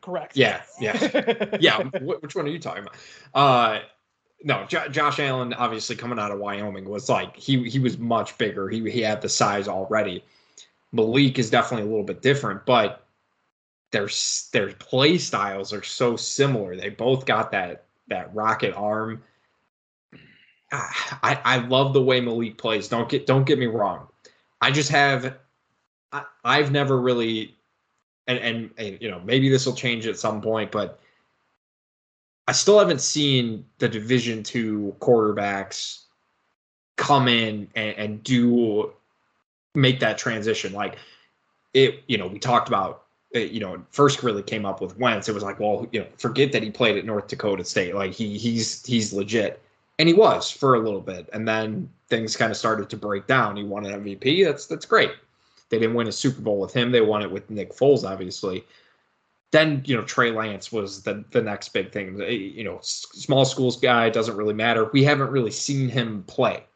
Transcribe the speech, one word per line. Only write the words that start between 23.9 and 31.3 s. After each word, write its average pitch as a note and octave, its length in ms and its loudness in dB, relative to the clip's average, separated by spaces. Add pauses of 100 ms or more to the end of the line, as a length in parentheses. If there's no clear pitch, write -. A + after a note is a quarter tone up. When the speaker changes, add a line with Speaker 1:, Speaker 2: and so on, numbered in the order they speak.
Speaker 2:
I B2 120 4
just C#3 180 2
have, C#3 480 2 (720)
I, C#3 120 -10 (200)
I've C#3 280 2
never C3+ 280 2
really, A#2 560 0 (720)
and, B2 140 -2
and, A2+ 380 -6
and, G#2 240 -10
you A2+ 100 -8
know, F2 140 -12
maybe C3 240 4
this C3 160 4
will B2+ 80 -2
change A#2 340 -4
at G#2 100 -4
some G#2+ 240 -4
point, A2 300 -2
but G2+ 280 -4 (1500)